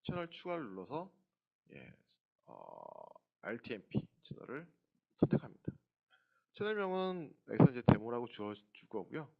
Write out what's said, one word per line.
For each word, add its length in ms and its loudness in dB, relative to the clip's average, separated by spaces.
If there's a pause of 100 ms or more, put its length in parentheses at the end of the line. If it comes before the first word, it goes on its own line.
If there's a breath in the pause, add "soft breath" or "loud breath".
채널 260 -4
추가를 340 -6
눌러서, 480 -8 (600)
예, 200 -18 (540)
어, 380 -16 (580)
알티엠피 640 -4 (160)
채널을 440 -12 (520)
선택합니다. 540 2 (840 soft breath)
채널명은 800 -2 (140)
여기서 240 10
이제 100 -4 (100)
데모라고 360 2
주어-, 260 -6
줄 340 -20
거고요. 400 -6 (120)